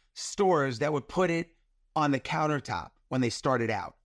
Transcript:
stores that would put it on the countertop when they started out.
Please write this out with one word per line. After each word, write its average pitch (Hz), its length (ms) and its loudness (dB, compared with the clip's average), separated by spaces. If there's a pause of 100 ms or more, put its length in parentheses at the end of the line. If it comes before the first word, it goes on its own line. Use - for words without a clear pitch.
(140)
stores 147 680 2
that 147 120 0
would 143 160 -2
put 180 220 2
it 165 180 -2 (460)
on 151 160 2
the 135 100 2
countertop 147 720 -2 (180)
when 131 120 0
they 113 100 2
started 117 400 0
out. 92 340 -6